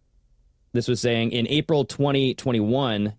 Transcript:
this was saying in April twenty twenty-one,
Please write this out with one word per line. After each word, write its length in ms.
this 140
was 140
saying 320
in 140
April 360
twenty 500
twenty-one, 840